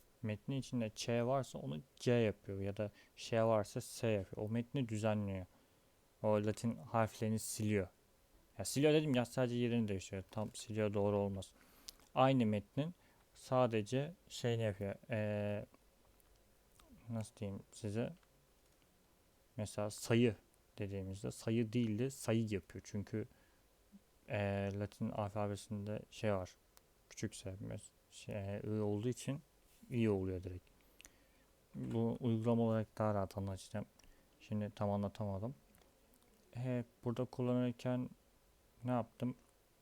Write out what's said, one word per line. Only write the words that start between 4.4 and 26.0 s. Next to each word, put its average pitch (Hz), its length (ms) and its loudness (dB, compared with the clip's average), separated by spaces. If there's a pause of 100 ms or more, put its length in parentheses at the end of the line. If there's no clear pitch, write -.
O - 20 -6
metni 117 400 -2
düzenliyor. 104 580 0 (760)
O 110 60 4
Latin 107 480 2
harflerini 110 600 0
siliyor. 107 500 0 (720)
Ya 98 60 -6
siliyor 147 280 4
dedim 151 220 4
ya, 120 100 4
sadece 123 320 0
yerini 117 320 2
değiştiriyor. 95 420 -4
Tam 107 240 -4
siliyor 107 400 0
doğru 104 220 4
olmaz. 98 360 0 (640)
Aynı 131 320 6
metnin 120 480 0 (400)
sadece 127 800 2 (140)
şeyini 117 340 -2
yapıyor. 101 320 -2 (160)
Ee, 104 560 0 (1400)
nasıl 113 280 -6
diyeyim 98 340 -6
size? 113 420 -4 (1400)
Mesela 104 340 -4
sayı 117 460 4 (420)
dediğimizde 98 540 -6
sayı 113 400 0
değil 113 260 0
de 131 120 -2
sayı 113 360 0
yapıyor. 101 400 -6
Çünkü, 107 420 -4 (1000)
ee, 101 460 0
Latin 104 340 -4
alfabesinde 104 1000 -4